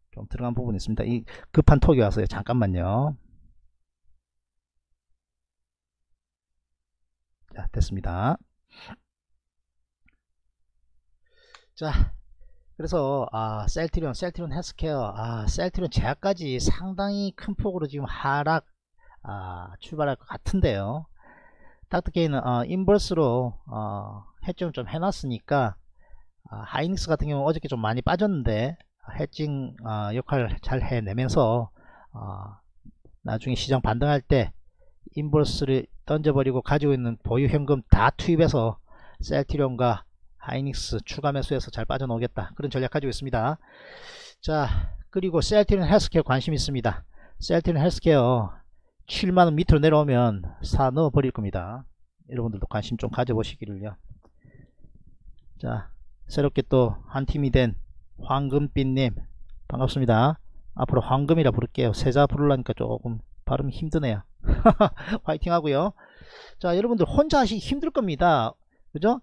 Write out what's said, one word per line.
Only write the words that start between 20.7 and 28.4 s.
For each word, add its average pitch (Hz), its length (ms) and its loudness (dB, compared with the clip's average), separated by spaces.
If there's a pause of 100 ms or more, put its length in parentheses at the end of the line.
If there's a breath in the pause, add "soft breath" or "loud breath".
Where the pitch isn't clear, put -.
닥터케이는, 165 560 0
어, 120 200 0
인버스로, 160 1000 2
어, 104 600 -8 (220)
해증 175 260 -6
좀 120 140 -8
해놨으니까, 143 880 -2 (720)
아, 107 60 -16 (100)
하이닉스 170 420 -4
같은 151 200 0
경우 143 200 0
어저께 156 200 -2
좀 120 140 -4
많이 113 200 0
빠졌는데, 147 760 0 (420)